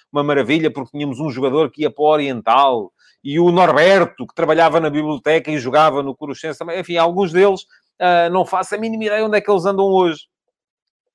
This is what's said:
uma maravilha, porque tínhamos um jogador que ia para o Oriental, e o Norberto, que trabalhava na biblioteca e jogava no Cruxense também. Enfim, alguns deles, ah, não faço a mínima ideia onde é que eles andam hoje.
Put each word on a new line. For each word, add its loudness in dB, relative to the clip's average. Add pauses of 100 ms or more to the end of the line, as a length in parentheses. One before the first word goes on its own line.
(120)
uma 0
maravilha, 0
porque -10
tínhamos -8
um -6
jogador -2
que -10
ia -2
para -6
o 2
Oriental, 0 (300)
e -4
o 4
Norberto, 2
que -20
trabalhava 2
na -2
biblioteca -2
e -4
jogava 2
no -10
Cruxense -10
também. -8
Enfim, -8
alguns 0
deles, 2 (340)
ah, 2
não 0
faço -4
a -6
mínima -6
ideia -2
onde 0
é 2
que -4
eles 0
andam 0
hoje. 0 (880)